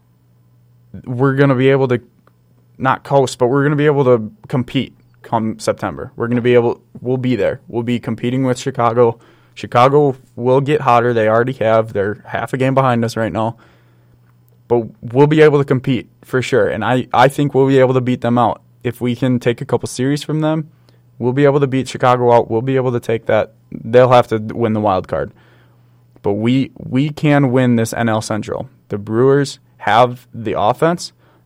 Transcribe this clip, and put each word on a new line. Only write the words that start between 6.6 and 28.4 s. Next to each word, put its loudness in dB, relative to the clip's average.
we'll -4
be -2
there. -2
We'll -6
be -2
competing -4
with -2
Chicago. 0
Chicago 2
will 0
get -2
hotter. 2
They 2
already 0
have. 0
They're -4
half -8
a -4
game 0
behind 0
us -6
right -4
now. -4
But -2
we'll 2
be 4
able 6
to 0
compete -2
for -4
sure. 0
And -4
I, -2
I 4
think -4
we'll 2
be 4
able 4
to 0
beat -4
them -2
out. 0
If -8
we -4
can -2
take -2
a -12
couple -4
series -4
from -6
them, -4
we'll -2
be 0
able 4
to 0
beat -4
Chicago 2
out. 2
We'll -2
be -2
able -2
to -2
take -4
that. -2
They'll 2
have 4
to -2
win -4
the -2
wild -2
card. -6
But -2
we, 0
we -4
can 2
win 2
this -2
N -2
L -2
Central. -8